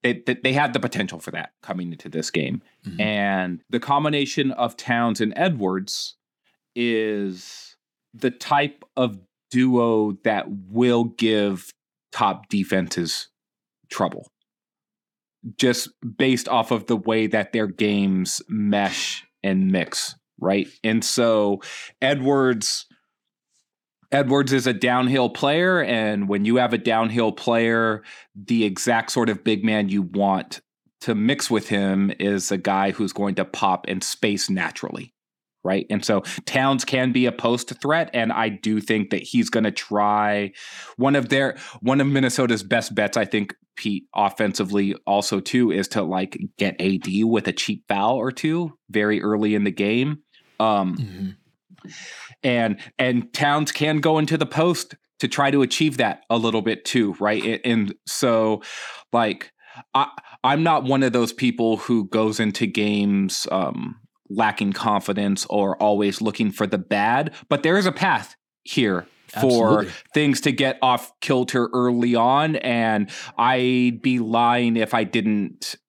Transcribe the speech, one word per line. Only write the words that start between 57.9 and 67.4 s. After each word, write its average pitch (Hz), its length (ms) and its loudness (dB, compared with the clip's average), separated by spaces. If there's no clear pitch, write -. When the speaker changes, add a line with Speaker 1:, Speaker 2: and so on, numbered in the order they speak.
Speaker 1:
so, 110 560 2
like, 113 400 0
I, 135 140 2
I'm 143 200 2
not 156 200 2
one 135 200 2
of 123 100 2
those 120 200 2
people 113 440 2
who 110 320 0
goes 110 300 0
into 107 280 0
games, 101 840 0
um, - 480 -4
lacking 101 440 0
confidence 101 760 -2
or 98 320 0
always 104 400 2
looking 107 300 0
for 104 160 -2
the 98 100 0
bad, 117 560 0